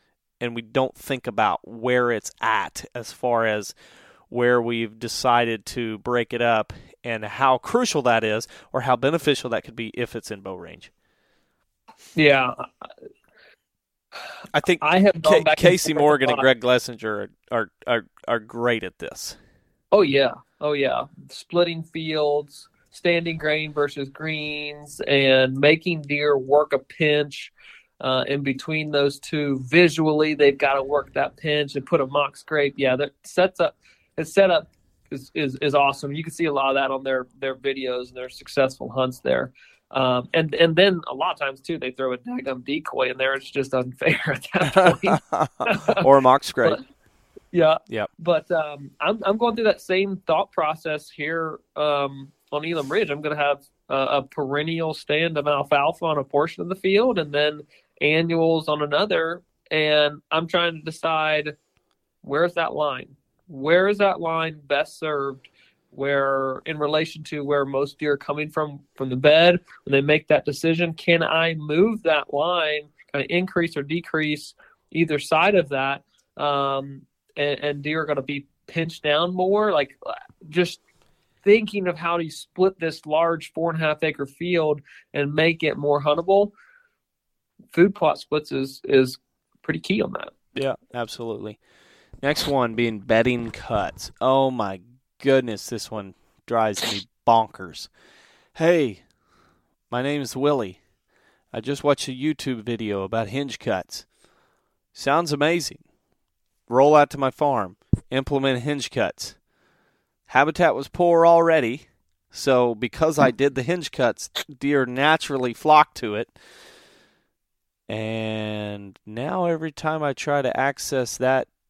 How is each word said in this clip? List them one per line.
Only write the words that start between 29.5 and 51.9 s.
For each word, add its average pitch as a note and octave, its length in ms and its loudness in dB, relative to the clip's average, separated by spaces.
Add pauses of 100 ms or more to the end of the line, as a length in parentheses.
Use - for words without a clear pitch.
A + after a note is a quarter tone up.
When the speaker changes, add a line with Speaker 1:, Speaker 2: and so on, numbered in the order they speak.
Speaker 2:
Visually, D#3 720 4
they've C#3+ 220 6
gotta C#3 260 0
work C3+ 320 -4
that C#3 220 -4
pinch D3 380 -4
and C3+ 100 -6
put D#3 160 2
a C3 60 0
mock C#3 300 -2
scrape. C#3+ 400 -2
Yeah, C3 180 0
that C#3+ 160 -4 (140)
sets F#3 340 0
up, - 180 0 (380)
the D#3+ 100 -6
setup F3 440 2 (420)
is, C3+ 240 -14
is, C#3+ 260 -2
is C#3+ 140 0
awesome. C#3 380 2
You D#3 100 -8
can D#3+ 100 -10
see E3+ 120 -4
a D3+ 80 0
lot C3+ 160 0
of C3+ 80 2
that C3+ 160 0
on C3+ 100 -6
their, C3 240 -2 (140)
their C3+ 160 -4
videos B2+ 520 -6
and B2 80 -20
their B2+ 120 -12
successful C3 600 -2
hunts C3 300 -4
there. C3 340 0 (380)
Um, B2+ 440 0
and, D#3+ 200 0
and E3 200 2
then F3+ 340 4
a C3 60 -8
lot E3 180 -4
of - 60 -10
times, C3+ 220 -8
too, E3 180 -8
they B2+ 140 -8
throw C3 200 -4
a B2 60 -6
daggum B2 460 -8
decoy C#3 460 -4
in B2+ 60 -8
there. C3+ 180 -2
It's C3+ 140 -10
just C3+ 260 -4
unfair B2+ 480 -2
<laughs> - 40 -6
at C#3 200 -4 (280)
that E3 760 4 (100)
point. G3 460 -2
Speaker 1:
<laughs> - 0 -
Or C#3 140 10
a C3+ 40 2
mock C3 200 6
scrape. A#2+ 360 0
Speaker 2:
But, - 80 -16 (640)
yeah. D#3+ 260 2 (100)
Speaker 1:
Yep. G#2+ 300 -4
Speaker 2:
But, E3 320 -2
um, D3+ 400 -4 (100)
I'm, G#3 240 -2
I'm G3 120 2
going A3+ 180 0
through A3+ 100 -2
that G#3+ 160 0
same F#3+ 360 -2 (100)
thought F3 240 0
process D#3 580 -4
here, D#3+ 520 -8 (160)
um, C#3 560 -2 (180)